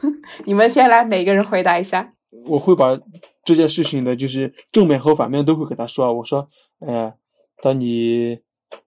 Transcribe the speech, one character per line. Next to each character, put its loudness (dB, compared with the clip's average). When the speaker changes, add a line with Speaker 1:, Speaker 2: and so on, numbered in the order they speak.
Speaker 1:
<laughs> -8
你 -4
们 4
先 4
来 6
每 -2
个 2
人 2
回 -2
答 0
一 -4
下。 -6
Speaker 2:
我 0
会 4
把 2
这 4
件 2
事 -4
情 -4
的 -2
就 -6
是 -6
正 4
面 2
和 2
反 -2
面 -2
都 2
会 -6
给 -10
他 -8
说， -2
我 -8
说 -6
：“哎 -8
呀， -6
当 0
你 -2